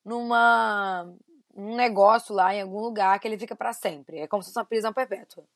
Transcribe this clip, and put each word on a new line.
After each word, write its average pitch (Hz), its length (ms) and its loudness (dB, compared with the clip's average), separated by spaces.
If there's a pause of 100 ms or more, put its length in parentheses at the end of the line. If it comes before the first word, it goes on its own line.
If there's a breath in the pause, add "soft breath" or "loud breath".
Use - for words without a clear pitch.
numa, 226 1000 2 (500)
num 208 220 -10
negócio 220 580 4
lá 190 220 2
em 208 60 -4
algum 190 180 -8
lugar 208 400 0
que - 80 -6
ele 220 100 -6
fica 214 180 -10
pra 226 180 -6
sempre. 156 460 -8
É 151 80 -8
como 202 140 -2
se - 80 -14
fosse 240 100 -6
uma 220 60 -2
prisão 220 280 -2
perpétua. 220 500 -6 (120)